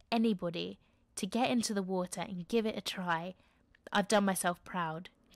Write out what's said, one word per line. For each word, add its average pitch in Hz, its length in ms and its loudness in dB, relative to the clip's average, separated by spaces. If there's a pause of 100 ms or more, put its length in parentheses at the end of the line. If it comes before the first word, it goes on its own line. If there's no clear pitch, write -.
(100)
anybody, 185 680 0 (380)
to 208 100 -4
get 240 240 0
into 226 240 2
the 202 80 0
water 180 400 -2
and 175 260 -8
give 226 160 2
it 214 140 -2
a - 20 -6
try, 175 540 -2 (580)
I've 196 160 2
done 202 160 6
myself 185 400 0
proud, 165 460 -4 (260)